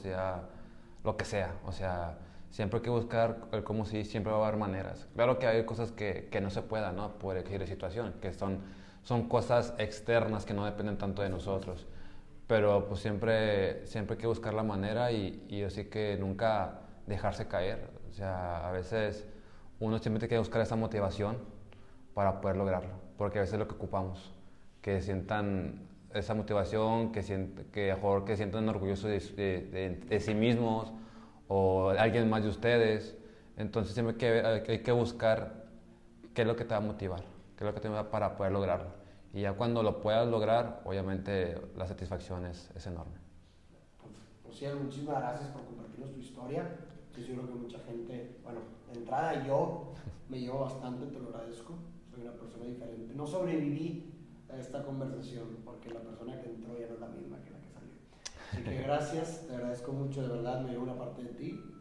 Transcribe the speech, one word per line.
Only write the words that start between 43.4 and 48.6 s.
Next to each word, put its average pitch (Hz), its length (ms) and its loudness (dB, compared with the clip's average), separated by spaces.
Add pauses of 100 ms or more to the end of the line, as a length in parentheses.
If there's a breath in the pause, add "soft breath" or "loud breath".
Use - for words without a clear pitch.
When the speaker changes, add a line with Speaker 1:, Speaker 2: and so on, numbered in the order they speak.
Speaker 2:
Pues, - 520 -18
Ociel, 139 200 -4
muchísimas 143 440 -4
gracias 127 300 -4
por 127 160 -10
compartirnos 113 480 -12
tu 131 60 -12
historia. 135 500 -6 (400)
Estoy 120 140 -12
seguro 127 240 -6
que 123 80 -8
mucha 117 240 -10
gente, 120 640 -10
bueno, 117 160 -10 (340)